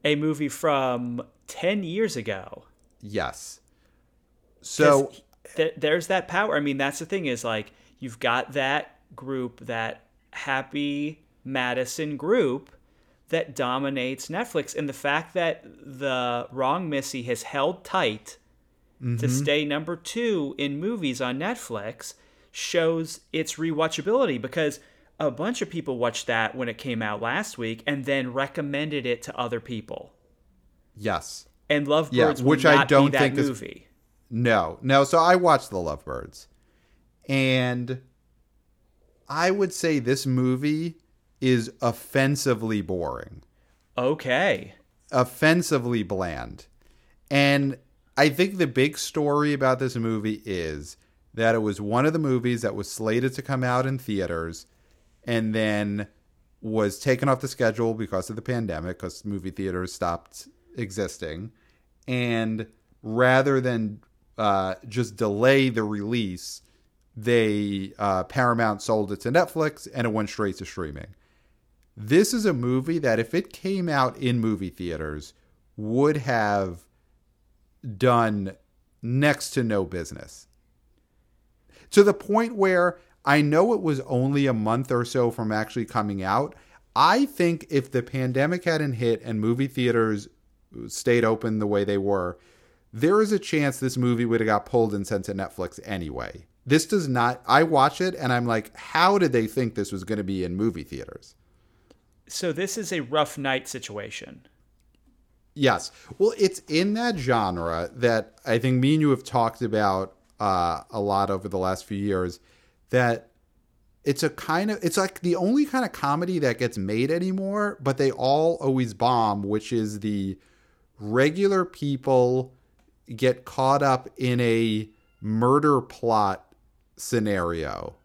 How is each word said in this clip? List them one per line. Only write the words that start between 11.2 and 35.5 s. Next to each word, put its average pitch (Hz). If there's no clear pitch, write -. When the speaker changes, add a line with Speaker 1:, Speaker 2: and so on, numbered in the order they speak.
Speaker 1:
Madison 131
group 147
that 156
dominates 135
Netflix. 170
And 151
the 139
fact 147
that 170
the 127
Wrong 139
Missy 135
has 120
held 147
tight 127
to 127
Speaker 2:
Mm-hmm. 120
Speaker 1:
stay 143
number 156
two 185
in 139
movies 165
on 127
Netflix 120
shows 165
its 160
rewatchability, 160
because 147
a 151
bunch 180
of 170
people 156
watched 117
that 113
when 127
it 110
came 120
out 107
last 143
week 113
and 139
then 135
recommended 143
it 120
to -
other 117
people. -
Speaker 2:
Yes. 101
Speaker 1:
And 147
Lovebirds 143
Speaker 2:
Yeah, 123
Speaker 1:
will 135
Speaker 2:
which 156
I 151
Speaker 1:
not 135
Speaker 2:
don't 139
Speaker 1:
be 139
that 135
Speaker 2:
think 139
is 143
Speaker 1:
movie. -
Speaker 2:
No. 110
No, 135
so 165
I 175
watched 165